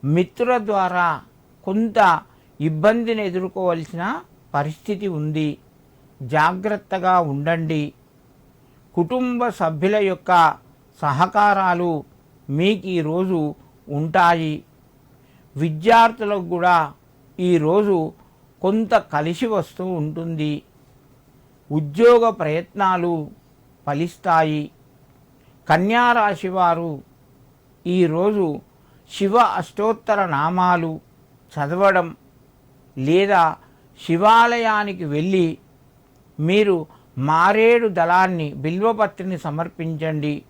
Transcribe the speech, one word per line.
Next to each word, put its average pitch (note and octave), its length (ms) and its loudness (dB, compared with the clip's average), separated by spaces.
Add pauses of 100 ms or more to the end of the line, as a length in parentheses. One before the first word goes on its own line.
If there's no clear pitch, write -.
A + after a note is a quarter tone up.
మిత్రుల F#3 540 0
ద్వారా F#3 640 -2 (460)
కొంత G#3+ 320 -2 (600)
ఇబ్బందిని G#3+ 640 0
ఎదుర్కోవలసిన F3+ 760 -4 (520)
పరిస్థితి D#3+ 520 -6
ఉంది. D3+ 500 -4 (640)
జాగ్రత్తగా F#3 960 0
ఉండండి. D#3 760 -2 (1000)
కుటుంబ B3 540 -2
సభ్యుల F3 460 -2
యొక్క F#3+ 360 -2 (680)
సహకారాలు F3 1000 0 (460)
మీకు F3+ 380 0
ఈరోజు E3+ 680 -2 (320)
ఉంటాయి. D#3+ 760 0 (920)
విద్యార్థులకు G3+ 920 2
కూడా F3 280 2 (640)
ఈరోజు F3+ 580 2 (640)
కొంత G#3 320 -2 (220)
కలిసి E3 320 -4
వస్తూ F#3 380 -6
ఉంటుంది. D#3 680 -6 (1160)
ఉద్యోగ A3+ 580 4
ప్రయత్నాలు F3 1000 -2 (560)
ఫలిస్తాయి. D#3 840 -2 (1000)
కన్యా A3 420 2
రాశి G#3 360 0
వారు E3+ 680 -2 (720)
ఈరోజు F3+ 580 0 (680)
శివ G3 220 0
అష్టోత్తర G#3 880 0
నామాలు E3 720 0 (540)
చదవడం F3 540 2 (880)
లేదా E3+ 580 2 (500)
శివాలయానికి G#3+ 1000 2
వెళ్ళి D#3+ 520 0 (840)
మీరు F3+ 480 0 (300)
మారేడు G#3 680 2
దళాన్ని, E3+ 680 0
బిల్వపత్రిని F#3+ 840 -2
సమర్పించండి. D#3 1120 -6